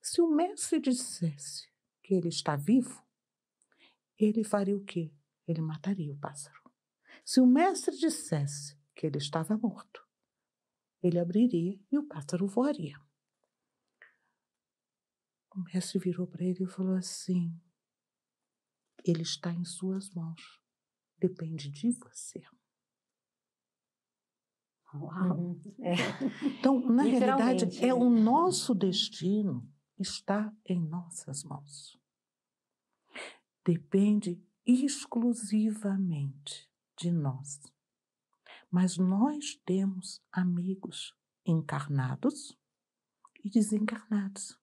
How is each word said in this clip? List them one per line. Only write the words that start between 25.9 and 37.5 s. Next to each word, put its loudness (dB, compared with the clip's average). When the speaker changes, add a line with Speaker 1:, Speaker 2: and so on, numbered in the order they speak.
Speaker 1:
Então, 4
na 4
Speaker 3:
Literalmente, 4
Speaker 1:
realidade, -2
é 6
Speaker 3:
né? 4
Speaker 1:
o 6
nosso 4
destino 0
está -4
em 0
nossas -8
mãos. -16
Depende 2
exclusivamente 0
de -2
nós. -2